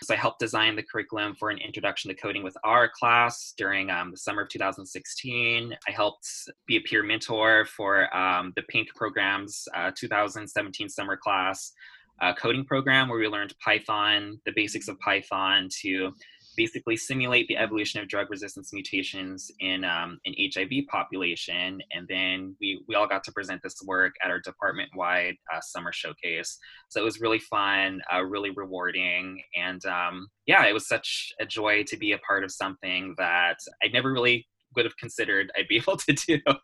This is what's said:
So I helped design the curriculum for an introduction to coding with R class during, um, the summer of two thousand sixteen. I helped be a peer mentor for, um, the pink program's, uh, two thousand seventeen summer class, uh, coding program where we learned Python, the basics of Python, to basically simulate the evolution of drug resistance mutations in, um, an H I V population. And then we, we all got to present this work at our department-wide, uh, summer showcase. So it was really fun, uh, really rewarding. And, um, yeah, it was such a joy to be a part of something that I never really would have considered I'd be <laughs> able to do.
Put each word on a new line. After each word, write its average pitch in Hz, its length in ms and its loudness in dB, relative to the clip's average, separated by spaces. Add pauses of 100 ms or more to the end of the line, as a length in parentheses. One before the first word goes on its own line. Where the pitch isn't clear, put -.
So 113 100 0
I - 20 4
helped - 220 0
design 110 380 2
the 107 80 -4
curriculum 104 500 -4
for 107 160 -2
an 101 80 -4
introduction 107 520 -4
to - 40 -6
coding 101 300 -4
with 92 180 -8
R 117 320 6
class 120 640 4
during, 98 340 0
um, 90 220 -2
the 92 60 -16
summer 104 240 -2
of 98 80 -8
two 110 100 -8
thousand 98 260 -2
sixteen. 117 880 -4 (140)
I - 20 -2
helped 104 380 0 (400)
be 113 80 4
a 107 60 2
peer 107 200 2
mentor 110 600 4 (120)
for, 98 400 2
um, 92 380 2
the 101 140 -2
pink 113 260 -2
program's, 101 800 -2
uh, 87 220 -2
two - 100 -8
thousand 104 400 0
seventeen 101 420 -4
summer 98 280 -6
class, 95 560 0 (500)
uh, 90 120 4
coding 127 320 0
program 135 420 4
where 117 100 0
we 110 80 4
learned 104 280 -2 (100)
Python, 107 800 2
the 104 100 -2
basics 107 340 -2
of 98 120 -8
Python, 95 680 2 (120)
to 95 320 0 (440)
basically 113 400 0
simulate 123 520 0
the 110 80 0
evolution 107 460 0
of 98 60 -10
drug 101 200 -2
resistance 98 460 -10
mutations 95 760 -6 (100)
in, 92 240 -2
um, 85 420 -2
an 92 100 -8
H 95 220 -2
I 98 80 0
V 135 160 0
population. 90 1000 -2 (120)
And 87 160 -8
then 92 520 -2
we, 98 260 -4
we 110 100 -2
all 104 100 4
got 98 180 0
to 87 80 -12
present 92 300 -6
this 92 140 -10 (100)
work 92 260 2 (100)
at 92 80 0
our 90 100 -2
department-wide, 90 960 -2 (180)
uh, 80 80 -4
summer 87 300 -8
showcase. 82 680 -6 (320)
So - 100 -2
it 104 40 2
was 110 160 -2
really 113 180 4
fun, 98 640 0 (100)
uh, 92 120 2
really 101 260 -2
rewarding. 92 880 -4 (160)
And, 90 300 -4
um, 90 420 -2 (160)
yeah, 165 220 8
it 104 80 6
was 107 120 -2
such - 540 -4
a 110 60 -4
joy 104 380 2
to 104 120 -8
be 101 160 0
a 98 60 0
part 98 260 0
of 95 80 -6
something 92 640 -4
that 87 420 2 (240)
I 107 60 6
never 127 240 2
really 120 340 4 (300)
would 120 80 6
have 113 140 -4
considered 101 580 0
I'd 98 120 0
be 107 80 6
<laughs> 113 60 2
able 190 140 2
to - 160 2
do. 147 260 2 (260)